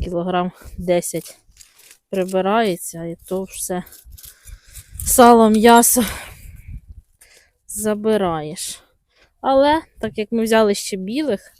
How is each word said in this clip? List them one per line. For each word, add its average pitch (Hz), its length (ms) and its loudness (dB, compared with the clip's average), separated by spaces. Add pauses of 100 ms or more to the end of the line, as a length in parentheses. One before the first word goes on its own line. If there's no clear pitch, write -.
кілограм 180 480 -4 (260)
десять 175 600 -4 (760)
прибирається, 185 920 -2
і 170 120 -10 (100)
то 190 160 -6
все 180 400 -8 (1200)
сало, 233 440 6
м'ясо 233 540 6 (1600)
забираєш. 208 1160 -4 (580)
Але, 285 400 2 (180)
так 220 180 -8
як 214 140 -6
ми 226 120 -2
взяли 220 320 2
ще - 220 -8
білих, 220 640 -6